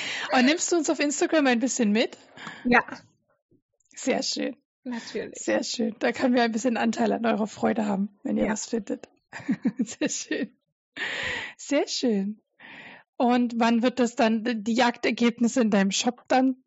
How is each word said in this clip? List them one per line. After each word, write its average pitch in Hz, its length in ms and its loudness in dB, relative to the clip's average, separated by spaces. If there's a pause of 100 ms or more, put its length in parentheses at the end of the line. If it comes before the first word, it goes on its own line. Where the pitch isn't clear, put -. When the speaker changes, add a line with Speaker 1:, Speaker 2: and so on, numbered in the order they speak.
(320)
Speaker 1:
Und 254 140 6
nimmst 311 240 2
du 349 60 4
uns 311 120 2
auf 311 120 0
Instagram 294 480 2
ein 240 100 4
bisschen 233 320 2
mit? 226 260 0 (480)
Speaker 2:
Ja. 247 160 4 (1160)
Speaker 1:
Sehr 254 260 0
schön. 285 340 -4 (280)
Speaker 2:
Natürlich. 233 560 -8
Speaker 1:
Sehr 214 220 0
schön. 220 360 -4
Da 240 140 0
können 247 220 0
wir 247 80 4
ein 233 100 2
bisschen 226 240 0
Anteil 226 360 0
an 226 140 -2
eurer 214 200 0
Freude 220 400 -2
haben, 202 220 -2 (140)
wenn 214 140 -4
ihr 208 100 0
Speaker 2:
Ja. 208 60 -2
Speaker 1:
was - 140 -6
findet. - 420 -6 (240)
<laughs> - 460 -6
Sehr 254 300 -4
schön. - 480 -6 (1000)
Sehr 285 320 0
schön. 208 520 0 (760)
Und 240 420 2
wann 233 240 4
wird 247 160 2
das 233 180 0
dann, 226 260 2 (220)
die 226 100 0
Jagdergebnisse 240 840 2
in 220 100 4
deinem 196 200 4
Shop - 380 -4
dann 262 280 4 (100)